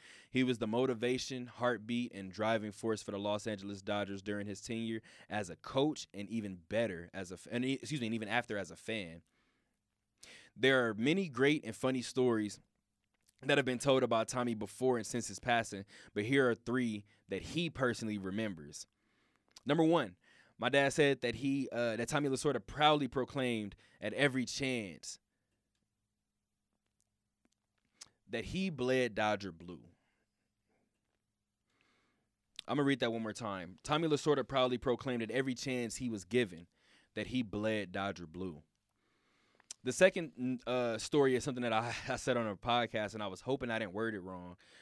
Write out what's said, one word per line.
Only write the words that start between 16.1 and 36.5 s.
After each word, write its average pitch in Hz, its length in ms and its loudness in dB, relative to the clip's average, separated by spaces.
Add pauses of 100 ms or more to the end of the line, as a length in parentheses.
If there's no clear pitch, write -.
but 104 80 2
here 131 260 6
are 113 60 2
three 117 480 -2 (260)
that 95 140 -2
he 160 260 -2
personally 113 480 -2
remembers. 92 720 -6 (800)
Number 160 180 4
one, 156 320 4 (420)
my 120 120 2
dad 139 240 4
said 139 280 6
that 120 140 -2
he, 135 360 -2
uh, 117 260 0
that 117 100 -2
Tommy 143 220 0
Lasorda 131 360 0
proudly 151 440 4
proclaimed 120 640 -2 (260)
at 107 120 -4
every 131 320 2
chance 117 760 -6 (3000)
that 110 160 -4
he 190 240 -2
bled 127 460 2
Dodger 104 360 0
blue. 85 280 -14 (3000)
I'm 127 100 0
gonna 143 100 4
read 135 140 4
that 117 100 2
one 113 100 -2
more 110 120 -4
time. 95 500 -6
Tommy 156 240 0
Lasorda 143 400 2
proudly 127 300 2
proclaimed 123 440 -2
at 110 100 -4
every 131 220 0
chance 123 440 -4
he 127 120 -4
was 104 140 -4
given 90 440 0 (480)